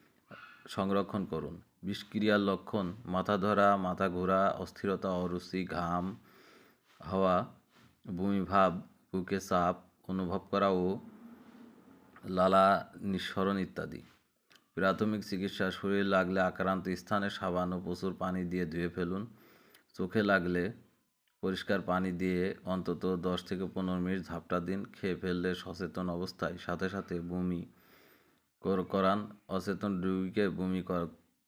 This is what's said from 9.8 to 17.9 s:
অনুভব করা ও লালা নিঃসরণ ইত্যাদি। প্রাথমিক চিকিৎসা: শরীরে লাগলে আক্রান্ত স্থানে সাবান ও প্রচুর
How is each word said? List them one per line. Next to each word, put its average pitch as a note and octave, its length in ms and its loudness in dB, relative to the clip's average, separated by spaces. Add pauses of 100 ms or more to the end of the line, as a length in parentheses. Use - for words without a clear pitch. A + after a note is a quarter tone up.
অনুভব F#2 440 -4
করা G2 180 4
ও F#2 300 2 (1200)
লালা F#2+ 800 6
নিঃসরণ G2 580 -2
ইত্যাদি। D#2+ 420 -6 (720)
প্রাথমিক G2 520 0
চিকিৎসা: F#2+ 460 -2
শরীরে G2+ 320 0
লাগলে F#2+ 380 2
আক্রান্ত F#2 480 0
স্থানে G2+ 400 -2
সাবান F2+ 440 -2
ও F2+ 80 -4
প্রচুর F2+ 380 -4